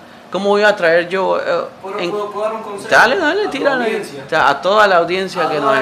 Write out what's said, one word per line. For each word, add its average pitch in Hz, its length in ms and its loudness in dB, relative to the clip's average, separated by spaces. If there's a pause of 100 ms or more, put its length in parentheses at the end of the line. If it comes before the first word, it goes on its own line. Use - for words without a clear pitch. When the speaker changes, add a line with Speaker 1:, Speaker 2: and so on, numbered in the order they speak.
(320)
Speaker 1:
¿cómo 190 160 -4
voy 202 160 4
a 208 140 4
traer 170 320 2
yo, 180 280 -2
eh, - 280 -2 (160)
Speaker 2:
¿Puedo, 196 180 -10
Speaker 1:
en-?" 175 100 -4
Speaker 2:
puedo, 202 220 -6
puedo 208 140 -6
dar 214 100 -4
un 220 80 -10
consejo - 260 -12
Speaker 1:
Dale, 214 280 4
dale, 349 240 0
Speaker 2:
a 403 40 -2
tu - 60 -4
Speaker 1:
tírale. 269 320 -2
Speaker 2:
audiencia? 196 420 -6
Speaker 1:
O - 40 -18
sea, 156 200 2
a 139 120 0
toda 208 260 4
la 185 80 4
audiencia 180 480 0
Speaker 2:
A 151 60 0
Speaker 1:
que 151 80 -2
Speaker 2:
todas 147 40 -2 (140)
Speaker 1:
nos - 60 -